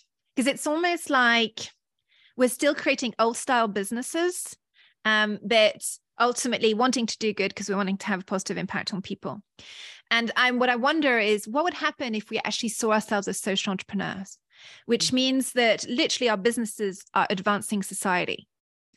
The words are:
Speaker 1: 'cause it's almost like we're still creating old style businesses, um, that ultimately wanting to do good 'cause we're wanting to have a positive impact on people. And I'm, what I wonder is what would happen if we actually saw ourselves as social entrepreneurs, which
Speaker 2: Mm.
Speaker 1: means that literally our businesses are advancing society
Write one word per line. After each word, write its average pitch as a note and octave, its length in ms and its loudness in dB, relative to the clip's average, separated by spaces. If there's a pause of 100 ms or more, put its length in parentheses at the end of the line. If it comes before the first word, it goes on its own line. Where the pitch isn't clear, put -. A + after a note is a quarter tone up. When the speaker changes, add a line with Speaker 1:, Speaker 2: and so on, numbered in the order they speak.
(340)
Speaker 1:
'cause B3 120 0
it's - 200 -2
almost E4 420 0
like A#3 640 2 (640)
we're B3 140 4
still D4 240 2
creating C4+ 440 -2
old A#3 200 2
style A#3 300 2
businesses, B3 840 -4 (520)
um, G#3+ 360 2
that G#3+ 400 4 (380)
ultimately A#3 540 2
wanting A#3 320 2
to - 120 -6
do G#3+ 140 0
good F#3+ 220 -2
'cause G3+ 160 -8
we're F#3+ 60 0
wanting G3 220 0
to - 80 -10
have F#3+ 140 -2
a F#3+ 40 -14
positive F#3+ 340 -4
impact F3 340 -6
on F#3+ 80 -6
people. G3 420 -10 (680)
And A#3 260 2
I'm, B3 220 4
what B3+ 100 4
I B3 80 4
wonder C4+ 420 2
is G#3 300 2
what C#4+ 160 0
would F4 100 0 (140)
happen C4 260 -4
if G#3 160 -6
we A3 140 -4
actually G#3+ 260 -4
saw A3 220 0
ourselves G#3+ 360 0
as F#3+ 120 -6
social G3 300 -2
entrepreneurs, F#3+ 680 -8 (480)
which A#3 220 0
Speaker 2:
Mm. - 120 0
Speaker 1:
means C4 320 0
that A#3 360 4
literally B3 420 0
our G#3 60 2
businesses G#3 760 -2
are F#3+ 160 2
advancing G3+ 540 -2
society - 680 -4 (480)